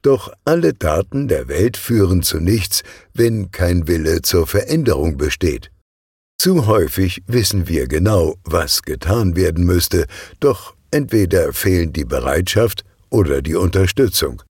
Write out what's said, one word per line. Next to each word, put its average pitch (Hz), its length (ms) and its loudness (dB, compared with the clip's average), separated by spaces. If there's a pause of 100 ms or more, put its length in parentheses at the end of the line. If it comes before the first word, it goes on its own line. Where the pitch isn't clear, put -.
Doch 135 260 2 (140)
alle 165 320 2
Taten 87 500 -2
der 65 200 -2
Welt 90 300 0
führen 92 440 2
zu - 180 -4
nichts, 92 440 0 (320)
wenn 113 340 0
kein 87 380 0
Wille 82 340 0
zur 82 240 0
Veränderung 92 720 0
besteht. 73 540 -4 (680)
Zu 175 300 2
häufig 95 580 0
wissen 104 420 0
wir 71 200 -2
genau, 82 560 2
was 80 400 -2
getan 85 520 0
werden 87 300 2
müsste, 87 400 2 (340)
doch - 360 -2 (160)
entweder 95 600 0
fehlen 87 380 0
die 76 140 -4
Bereitschaft 78 800 -2 (240)
oder 73 320 2
die 76 140 -4
Unterstützung. 92 960 0